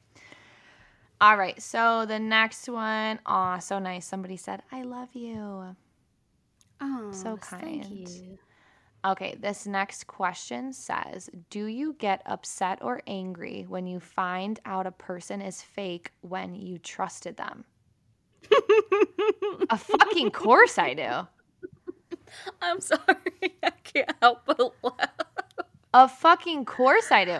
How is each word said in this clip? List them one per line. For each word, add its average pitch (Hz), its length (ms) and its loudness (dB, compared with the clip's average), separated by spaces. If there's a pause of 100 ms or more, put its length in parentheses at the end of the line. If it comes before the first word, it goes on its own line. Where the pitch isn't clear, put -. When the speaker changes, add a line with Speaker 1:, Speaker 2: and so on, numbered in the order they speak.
(1200)
Speaker 1:
All 214 140 10
right, 190 260 -2
so 226 440 0
the 220 120 -6
next 220 520 0
one, 220 560 -4
aw, 185 340 0
so 196 180 -6
nice. 185 300 -8
Somebody 185 300 -10
said, 196 340 -12
"I 262 120 -12
love 247 300 -14
you." 208 640 -12 (1040)
Speaker 2:
Oh, 254 320 -8
Speaker 1:
So 196 240 -8
Speaker 2:
thank 202 480 -12
Speaker 1:
kind. 196 60 -14
Speaker 2:
you. 185 500 -16 (640)
Speaker 1:
Okay, 190 340 -4
this 202 300 -8
next 196 400 -6
question 240 640 -6
says, - 580 -8 (200)
"Do 208 160 -8
you 262 260 -6
get 196 340 -2
upset 190 560 -6
or 247 240 -6
angry 185 640 -10
when 185 180 -8
you 180 140 -8
find 185 680 -6
out 190 220 -4
a 185 60 -8
person 190 480 -10
is 190 200 -10
fake 180 600 -10
when 185 340 -10
you 180 240 -12
trusted - 560 -8
them?" - 300 -12 (840)
Speaker 2:
<laughs> 415 1200 2
Speaker 1:
A 220 80 2
fucking 311 540 4
course 339 460 8
I 143 160 0
do. 143 340 -4 (1300)
Speaker 2:
I'm 349 200 -2
sorry. - 180 2 (420)
<laughs> 370 220 -6
I 339 80 2 (120)
can't - 280 -2 (100)
help - 240 6
but 302 140 0 (240)
laugh. - 260 -2 (840)
Speaker 1:
A 254 140 12
fucking 330 580 4
course 294 460 4
I 202 140 8
do. 175 140 -2